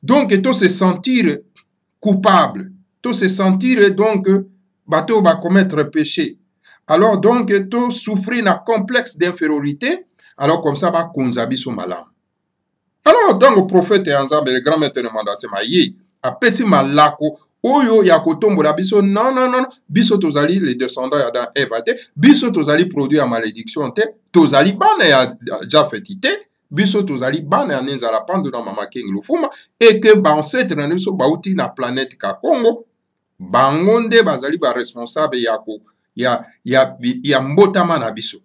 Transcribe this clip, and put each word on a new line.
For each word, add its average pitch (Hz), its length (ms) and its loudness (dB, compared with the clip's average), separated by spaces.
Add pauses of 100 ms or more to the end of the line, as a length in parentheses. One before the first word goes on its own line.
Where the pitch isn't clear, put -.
Donc, 214 400 2
to 262 120 0
se - 140 2
sentir 185 720 0 (600)
coupable. 190 720 0 (300)
To 247 120 -4
se 190 140 0
sentir, 190 680 2
donc, 196 320 0 (600)
bato 160 340 0
ba 170 140 4
commettre 180 480 0
péché. 151 540 -4 (500)
Alors, 190 320 2
donc, 226 320 0 (180)
to 240 220 -2
souffrir 214 520 -6
na 190 120 0
complexe 226 640 -4
d'infériorité. 165 880 -4 (320)
Alors, 156 240 0
comme 143 140 -2
ça, - 160 -2
ba 165 220 -2
konza 123 320 -4
biso 127 260 -6
malamu. 90 340 -10 (1000)
Alors, 392 320 6
dans 233 200 6
le 190 100 4
prophète 190 400 2
ya 143 180 0
Nzambe, 135 260 0
le 127 100 2
grand 147 180 0
maître 139 240 -2
de 117 80 -6
mandat, 107 260 -6
c'est - 140 -12
ma 98 140 -6
ye, 147 320 0 (260)
apesi 233 420 -2
malako, 151 760 2 (240)
oyo 233 400 4
ya 170 160 6
kotombola 160 540 0
biso, 190 280 0
non, 208 320 0
non, 254 160 0
non, 254 120 0
non, 269 60 -4 (220)
biso 202 280 2
tozali 156 420 0
les 139 160 -2
descendants 127 420 -4
ya 131 100 0
Adam, 120 280 -4
Ève 117 280 -4
te, 254 120 -2 (200)
biso 240 360 4
tozali 156 340 0
produit 143 320 -2
ya 143 80 2
malédiction 113 640 -6
te, 202 140 -2 (280)
tozali 151 420 4
bana 349 320 2
ya, 131 300 4 (120)
ya - 200 -8
Jafet 135 360 0 (180)
te, 269 80 0 (400)
biso 196 320 0
tozali 143 400 -4
bana 151 320 -4
ya 135 80 -4
Nzala 117 400 -4
Pando 170 300 -6
na 120 100 -8
Mama 101 240 -8
King 104 260 -10
Lufuma, 277 380 -4 (300)
et 226 200 6
que 214 140 6
ba 180 220 4
ancêtre 170 400 -2
na 147 120 -4
biso 185 240 -4
bauti 170 440 -2
na 127 140 -4
planète 127 480 -8
Kakongo, 233 680 -2 (540)
bango 139 600 2
nde 226 220 2
bazali 151 380 -2
ba 135 140 -2
responsable 123 680 -6
ya 113 160 -2
ko, 110 220 -12 (360)
ya, 120 300 -4 (180)
ya, 131 320 0 (280)
ya 139 180 0
mbotama 180 560 0
na 113 140 -6
biso. 110 340 -10